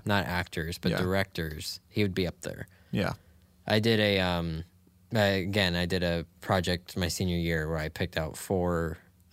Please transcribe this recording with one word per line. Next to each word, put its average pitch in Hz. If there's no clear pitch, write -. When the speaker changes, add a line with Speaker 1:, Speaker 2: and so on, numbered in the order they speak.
Speaker 1:
not 101
actors, 87
but 92
Speaker 2:
Yeah. 92
Speaker 1:
directors, 92
he 107
would 95
be 92
up -
there. -
Speaker 2:
Yeah. 92
Speaker 1:
I 107
did 110
a, 101
um, 85
I, 107
again, 95
I 87
did 87
a 85
project 90
my 87
senior 87
year 82
where 80
I 78
picked -
out 80
four, 87